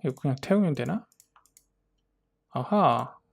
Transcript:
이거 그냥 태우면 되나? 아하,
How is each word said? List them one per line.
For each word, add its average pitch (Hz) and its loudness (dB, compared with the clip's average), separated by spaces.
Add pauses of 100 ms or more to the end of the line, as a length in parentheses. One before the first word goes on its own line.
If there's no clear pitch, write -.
이거 131 -2
그냥 135 -2
태우면 190 2
되나? 131 -4 (1500)
아하, 127 0 (140)